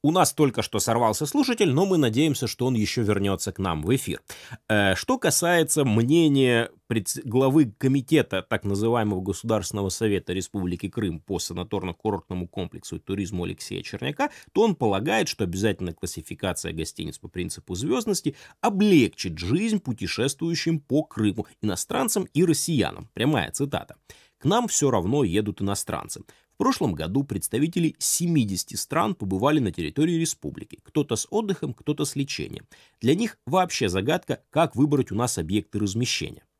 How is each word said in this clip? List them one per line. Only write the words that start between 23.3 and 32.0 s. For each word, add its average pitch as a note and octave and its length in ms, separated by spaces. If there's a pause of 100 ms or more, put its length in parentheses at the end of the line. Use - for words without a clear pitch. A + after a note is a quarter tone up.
цитата. - 460 (420)
"К - 60
нам A3 240
всё C3+ 240
равно A2+ 320
едут G2+ 380
иностранцы. - 600 (320)
В - 40
прошлом E3 360
году F2 280
представители D3 760
семидесяти C3+ 760
стран F#3 380
побывали A#2+ 440
на G#2 140
территории C#3+ 420
республики, - 680
кто-то C#3 320
с - 140
отдыхом, G3 460
кто-то D3+ 320